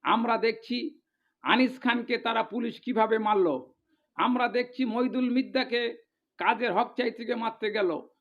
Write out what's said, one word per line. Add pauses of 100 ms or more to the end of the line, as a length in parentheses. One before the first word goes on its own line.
আমরা (100)
দেখছি (640)
আনিস (100)
খানকে (100)
তারা (120)
পুলিশ (100)
কিভাবে (100)
মারলো, (600)
আমরা (120)
দেখছি (120)
মইদুল
মিদ্দাকে (580)
কাজের
হক
চাইতে
গিয়ে
মারতে (100)
গেল (320)